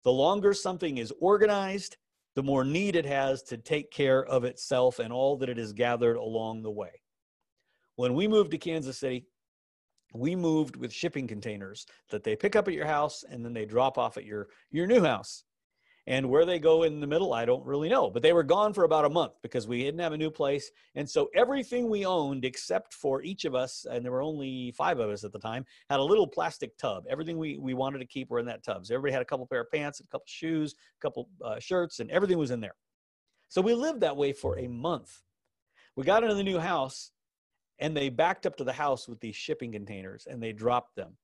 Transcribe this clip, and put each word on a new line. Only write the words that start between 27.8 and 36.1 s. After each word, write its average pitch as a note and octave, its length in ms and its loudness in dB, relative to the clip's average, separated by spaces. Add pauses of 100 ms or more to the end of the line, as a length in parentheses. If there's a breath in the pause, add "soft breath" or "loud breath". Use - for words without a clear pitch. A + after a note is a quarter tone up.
to B2+ 40 -10
keep B2+ 240 -10
were A#2+ 100 -2
in A#2 60 -2
that A#2 180 -10
tub. F#2+ 220 -6
So A2+ 100 -4
everybody C3+ 200 -2
had B2+ 80 -2
a - 20 -4
couple B2+ 220 -6
pair B2 160 -4
of - 80 -10
pants, D3 300 -4
a - 80 -20
couple - 180 -10
shoes, D#3 480 -4
a - 260 -20
couple, - 300 -6 (120)
uh, A2+ 160 -6
shirts, F3 420 -2
and A2+ 100 -6
everything F#3 260 2
was D3 140 0
in A#2+ 100 -4
there. G#2 160 -10 (720)
So F3+ 140 0
we A3 100 4
lived B3+ 300 0
that D3 140 2
way C#3+ 180 0
for B2+ 240 -4
a B2+ 100 -6
month. B2 540 -6 (760 soft breath)
We C3+ 80 -4
got G3+ 180 6